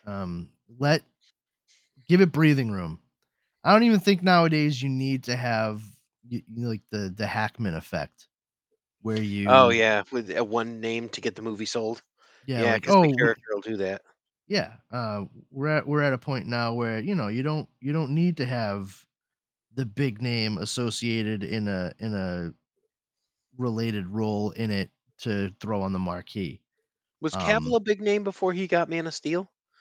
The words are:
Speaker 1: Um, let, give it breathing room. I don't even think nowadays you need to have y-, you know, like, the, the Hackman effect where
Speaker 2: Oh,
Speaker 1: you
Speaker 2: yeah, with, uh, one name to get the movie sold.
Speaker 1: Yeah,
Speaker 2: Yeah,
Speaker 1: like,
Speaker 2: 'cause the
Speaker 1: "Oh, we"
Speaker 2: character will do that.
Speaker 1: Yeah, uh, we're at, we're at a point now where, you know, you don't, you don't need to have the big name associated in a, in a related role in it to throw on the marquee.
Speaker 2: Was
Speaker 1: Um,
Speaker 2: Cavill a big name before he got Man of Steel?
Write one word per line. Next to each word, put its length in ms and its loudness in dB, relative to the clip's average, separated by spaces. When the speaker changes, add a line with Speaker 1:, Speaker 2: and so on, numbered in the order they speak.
Speaker 1:
Um, 460 -8
let, 240 2
give 140 8
it 100 8
breathing 400 4
room. 300 -6
I 100 6
don't 100 8
even 180 6
think 220 4
nowadays 600 4
you 60 -2
need 360 -2
to 100 -2
have 480 -2
y-, 180 -8
you 160 -8
know, 60 -4
like, 220 -6
the, 240 -6
the 120 -4
Hackman 480 -4
effect 540 -8
where 200 -2
Speaker 2:
Oh, 220 8
Speaker 1:
you 0 -
Speaker 2:
yeah, 420 2
with, 240 -6
uh, 80 0
one 360 -4
name 300 -4
to 120 -14
get 140 -4
the 80 -12
movie 220 -8
sold. 360 -6
Speaker 1:
Yeah, 200 0
Speaker 2:
Yeah, 0 -
Speaker 1:
like, 180 2
Speaker 2:
'cause 180 6
the 60 8
Speaker 1:
"Oh, 80 2
we" 200 2
Speaker 2:
character 180 -8
will 80 -4
do 160 -6
that. 240 -4
Speaker 1:
Yeah, 280 -4
uh, 340 -4
we're 200 -4
at, 180 0
we're 160 2
at 100 2
a 60 -2
point 280 -6
now 260 -2
where, 260 -2
you 160 -4
know, 140 -2
you 120 -2
don't, 260 -2
you 140 -6
don't 200 -2
need 240 2
to 80 -2
have 580 -4
the 100 -4
big 360 -4
name 380 0
associated 840 -2
in 240 -4
a, 320 -4
in 160 -6
a 380 -6
related 500 -2
role 440 -2
in 200 -4
it 200 -2
to 400 -2
throw 220 -4
on 120 -2
the 60 -2
marquee. 640 -6
Speaker 2:
Was 120 -4
Speaker 1:
Um, 40 -6
Speaker 2:
Cavill 400 0
a 20 2
big 220 -2
name 240 0
before 260 -2
he 160 -4
got 220 2
Man 180 -4
of 60 -8
Steel? 360 -4